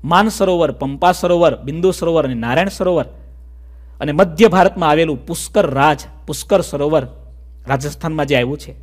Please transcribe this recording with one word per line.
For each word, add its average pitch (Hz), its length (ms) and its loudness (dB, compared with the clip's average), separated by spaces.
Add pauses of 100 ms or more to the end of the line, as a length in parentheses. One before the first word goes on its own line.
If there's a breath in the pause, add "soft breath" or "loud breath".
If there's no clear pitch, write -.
માન 180 240 2
સરોવર, 180 440 0
પંપા 143 400 0
સરોવર, 170 440 2
બિંદુ 160 340 -2
સરોવર 165 340 0
અને 131 100 -4
નારાયણ 123 340 0
સરોવર. 180 360 -2 (960 soft breath)
અને 147 120 -4
મધ્ય 170 360 4
ભારતમાં 180 400 2
આવેલું 156 380 0
પુષ્કર 170 440 -2
રાજ, 139 300 2 (260)
પુષ્કર 175 340 -2
સરોવર 147 460 -2 (600)
રાજસ્થાનમાં 147 600 -4
જે 139 100 0
આવ્યું 127 220 -2
છે - 240 -18